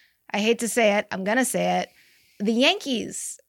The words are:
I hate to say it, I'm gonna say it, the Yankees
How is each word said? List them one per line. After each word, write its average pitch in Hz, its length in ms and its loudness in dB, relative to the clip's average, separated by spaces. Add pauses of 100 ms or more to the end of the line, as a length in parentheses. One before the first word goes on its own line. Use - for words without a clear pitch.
(320)
I 202 80 -4
hate 226 200 2
to 233 100 -2
say 214 280 4
it, 208 140 -2
I'm 185 140 -6
gonna 226 180 2
say 180 380 0
it, - 80 -10 (500)
the 208 140 0
Yankees 247 840 -2 (120)